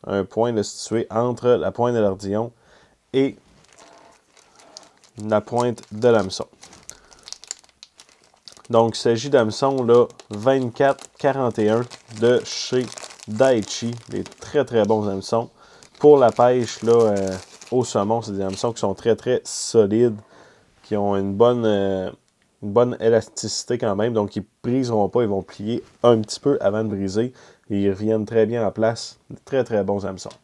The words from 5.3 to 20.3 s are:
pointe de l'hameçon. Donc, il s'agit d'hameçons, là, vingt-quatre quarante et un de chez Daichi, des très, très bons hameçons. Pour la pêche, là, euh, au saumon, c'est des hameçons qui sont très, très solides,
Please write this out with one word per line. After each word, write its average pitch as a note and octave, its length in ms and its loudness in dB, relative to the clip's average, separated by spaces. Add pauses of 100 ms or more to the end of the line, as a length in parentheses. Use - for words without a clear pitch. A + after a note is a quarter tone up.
pointe A#2+ 400 -4 (120)
de G#2+ 160 0
l'hameçon. G2+ 380 0 (2250)
Donc, A#2 280 2
il - 40 -8
s'agit A#2 300 0
d'hameçons, C3 540 2
là, A#2+ 220 6 (240)
vingt-quatre C3 880 0
quarante C3 420 -2
et G#2+ 100 2
un A#2 140 0 (360)
de A#2+ 240 4
chez - 420 -4 (420)
Daichi, A#2 680 0 (140)
des G2 160 -8
très, - 400 -4
très A2+ 200 2
bons G#2 240 0
hameçons. G2+ 420 -4 (500)
Pour D3 160 10
la A#2+ 160 6
pêche, B2 500 0
là, A2+ 120 2
euh, G2+ 420 2 (340)
au B2 140 0
saumon, A2 380 -2
c'est G#2+ 100 -10
des G2 100 -6
hameçons F#2+ 300 -4
qui - 80 -12
sont G2 140 -2
très, A#2 200 2
très B2 300 -2
solides, A2 720 2 (640)